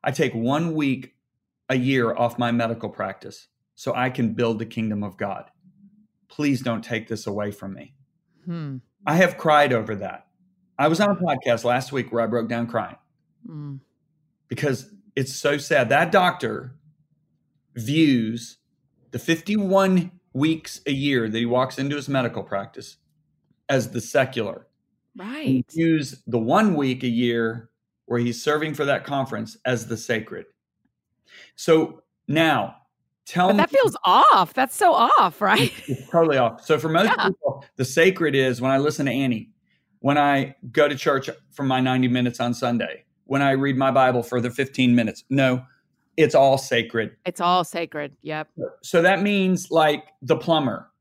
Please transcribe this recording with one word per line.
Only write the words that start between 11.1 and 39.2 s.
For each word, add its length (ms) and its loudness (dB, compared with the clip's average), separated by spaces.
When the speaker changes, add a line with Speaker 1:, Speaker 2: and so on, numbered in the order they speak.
Speaker 1:
a 60 0
podcast 480 -2
last 260 0
week 220 -4
where 100 0
I 60 -2
broke 200 -2
down 200 -4
crying 260 -6
Speaker 2:
Mm. 360 -14
Speaker 1:
because 480 -6
it's 180 -4
so 240 0
sad. 300 0
That 240 2
doctor 640 0
views 840 0
the 80 -8
fifty-one 920 0
weeks 540 -2
a 60 -2
year 360 0
that 100 -4
he 80 0
walks 320 -2
into 180 -4
his 120 -8
medical 340 -2
practice 540 -10
as 220 0
the 100 -6
secular. 680 -2
Speaker 2:
Right. 300 -10
Speaker 1:
He 240 0
views 560 -2
the 120 -2
one 360 2
week 280 -2
a 60 -2
year 640 -2
where 80 0
he's 220 -2
serving 320 -2
for 100 -4
that 200 0
conference 600 -6
as 220 -2
the 100 -6
sacred. 480 -6
So 460 2
now, 480 0
tell 240 0
Speaker 2:
But 80 4
that 160 2
Speaker 1:
me 60 4
Speaker 2:
feels 260 2
off. 500 6
That's 220 -2
so 160 4
off, 480 4
right? 320 2
Speaker 1:
It's 220 -8
totally 260 4
off. 280 0
So 140 2
for 120 -2
most 160 4
Speaker 2:
Yeah. 120 0
Speaker 1:
people, 360 -4
the 100 -2
sacred 480 2
is 260 2
when 100 0
I 60 2
listen 300 0
to 60 0
Annie, 380 -2